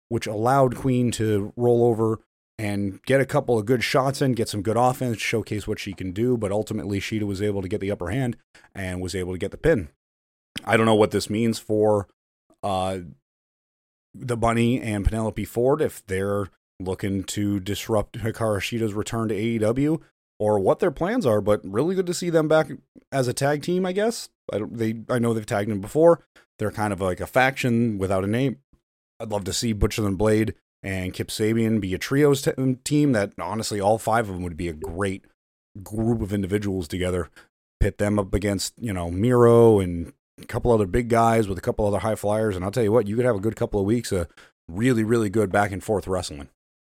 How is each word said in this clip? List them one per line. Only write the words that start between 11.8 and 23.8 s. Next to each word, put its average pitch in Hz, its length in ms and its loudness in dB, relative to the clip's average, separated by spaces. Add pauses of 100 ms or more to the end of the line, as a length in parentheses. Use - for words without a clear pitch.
uh, 95 360 -2 (1160)
the 120 220 -6
Bunny 117 440 2
and 104 240 -4
Penelope 107 400 -2
Ford, 131 360 0
if 113 260 -4
they're 98 420 -4 (320)
looking 95 440 -4
to 101 360 -2
disrupt 101 580 -4
Hikaru 110 400 -2
Shida's 110 340 -2
return 110 360 -4
to 110 60 -2
A 92 40 -2
E 117 200 -2
W 131 420 0 (380)
or 107 200 2
what 107 220 2
their 185 100 2
plans 196 340 -2
are, 107 160 4
but 104 240 2
really 123 300 -2
good 185 120 0
to 175 80 -4
see 175 140 -4
them 160 200 2
back 156 220 4 (420)
as 135 160 0
a 123 40 0
tag 143 300 0
team, 180 240 0